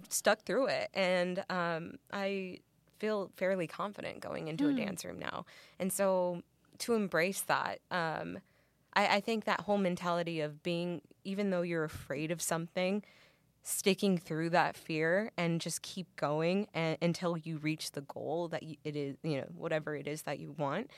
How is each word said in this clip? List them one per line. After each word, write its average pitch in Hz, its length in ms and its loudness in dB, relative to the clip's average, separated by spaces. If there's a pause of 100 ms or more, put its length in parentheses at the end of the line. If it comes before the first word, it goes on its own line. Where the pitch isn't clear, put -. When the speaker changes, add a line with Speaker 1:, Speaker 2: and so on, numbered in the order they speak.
Speaker 1:
stuck - 340 4
through 233 240 2
it. 139 260 0
And, 180 560 2
um, 170 440 -2 (180)
I 196 480 -4 (400)
feel 208 380 -2
fairly 185 300 2
confident - 520 -6
going - 300 -6
into 165 180 2
a 285 60 4
Speaker 2:
Mm. 262 40 2
Speaker 1:
dance - 280 -4
room 87 140 -8
now. - 260 -8 (340)
And 185 140 -2
so 180 480 2 (380)
to 240 140 0
embrace 190 480 2
that, 139 380 0 (120)
um, 170 480 -2 (540)
I, 202 240 6
I - 40 0
think 226 240 0
that 202 160 2
whole 202 160 2
mentality 175 640 2
of 151 220 -4
being, 175 380 0 (220)
even 196 280 0
though 175 100 2
you're 170 240 0
afraid 156 460 -4
of 165 100 -4
something, 185 600 0 (600)
sticking 196 540 4
through 165 320 -2
that 165 260 4
fear 165 640 0
and 170 240 2
just - 220 -4
keep - 320 -10
going 165 600 2
a-, 160 260 0
until 170 360 2
you 160 220 -6
reach 156 320 -2
the 143 100 -6
goal 147 480 -4
that 165 140 -4
y-, 156 200 -10
it 151 120 -4
is, 139 280 -2
you 156 140 0
know, - 180 -4
whatever 156 400 -2
it 143 120 -6
is 151 160 -6
that 143 160 -4
you 151 180 -10
want. 156 400 0